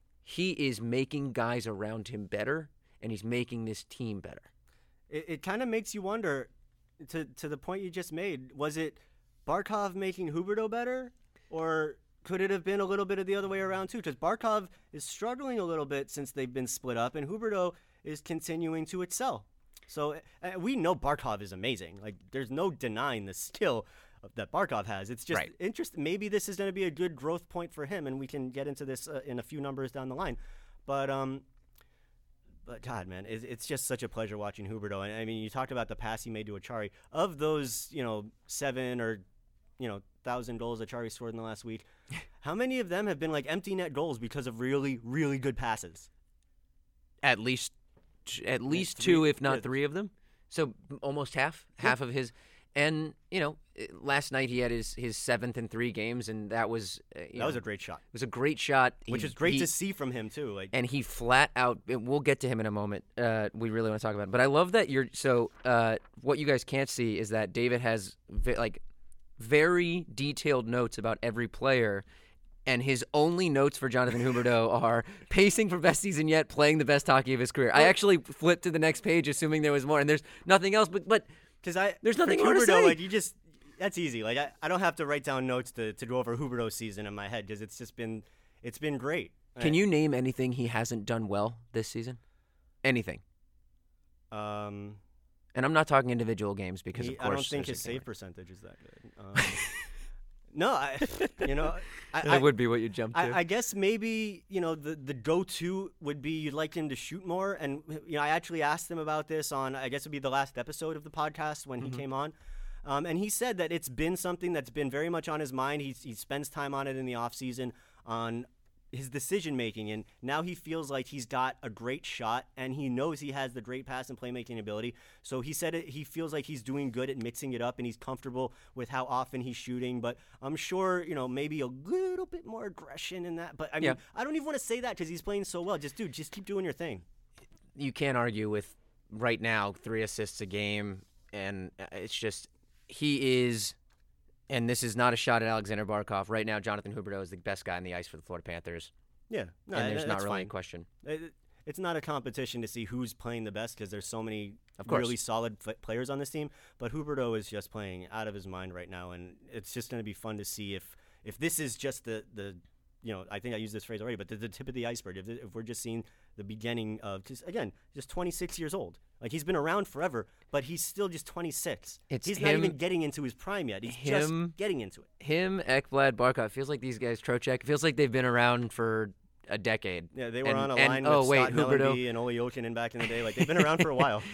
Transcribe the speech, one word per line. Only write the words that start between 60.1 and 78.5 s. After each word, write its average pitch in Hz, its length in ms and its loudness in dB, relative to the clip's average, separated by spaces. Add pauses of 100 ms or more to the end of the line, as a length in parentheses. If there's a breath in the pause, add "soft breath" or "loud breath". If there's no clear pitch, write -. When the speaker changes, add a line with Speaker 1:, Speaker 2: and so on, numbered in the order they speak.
Speaker 2:
him, 113 160 -4
too. 120 260 -6
Like 98 180 -8
Speaker 1:
And 123 140 2
he 131 160 0
flat 127 540 4
out, 123 320 2
eh, 120 80 0
we'll 127 240 0
get 139 200 4
to 131 80 -2
him 117 120 0
in 110 60 0
a 107 40 0
moment. 104 340 -4 (120)
Uh, 110 380 2
we 113 160 -2
really 113 200 2
wanna 107 80 0
talk 110 160 -2
about 104 140 -2
it. - 20 -8
But 120 120 6
I 135 40 8
love 160 260 6
that 220 180 6
you're, 131 220 2
so, 120 380 4 (140)
uh, 117 320 6 (240)
what 139 180 2
you 151 80 0
guys 139 180 4
can't 139 260 0
see 113 280 0
is 107 120 -2
that 107 220 0
David 120 280 2
has, 113 360 0 (120)
ve-, 107 280 2
like, 113 240 -2 (580)
very 165 760 6
detailed 139 540 2
notes 120 300 0
about 110 240 0
every 117 260 -2
player, 117 560 2 (640 soft breath)
and 123 160 4
his 131 220 2 (100)
only 175 340 6
notes 139 300 6
for 135 100 0
Jonathan 123 320 4
Huberdeau 120 500 6
<laughs> 117 120 4
are 117 220 4 (260 loud breath)
pacing 202 400 8
for 180 80 0
best 160 240 6
season 156 260 2
yet, 156 200 6
playing 151 300 8
the 147 60 6
best 143 220 6
hockey 131 280 6
of 120 60 2
his 123 100 2
career. 127 220 4
I - 80 8
Speaker 2:
Well 160 80 12
Speaker 1:
actually 190 300 8
flipped 170 460 4